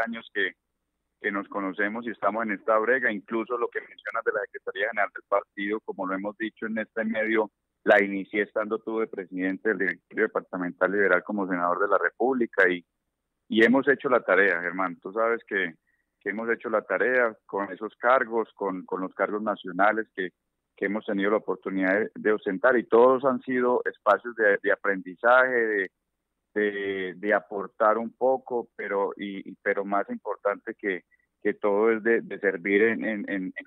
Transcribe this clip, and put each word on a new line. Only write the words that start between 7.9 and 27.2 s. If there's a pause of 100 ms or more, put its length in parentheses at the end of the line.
inicié
estando
tú
de
presidente
del
Directorio
Departamental
Liberal
como
senador
de
la
República
y, (640)
y
hemos
hecho
la
tarea,
Germán,
tú
sabes
que, (440)
que
hemos
hecho
la
tarea
con
esos
cargos,
con,
con
los
cargos
nacionales
que, (480)
que
hemos
tenido
la
oportunidad
de,
de
ostentar
y
todos
han
sido
espacios
de,
de
aprendizaje,
de, (600)
de,
de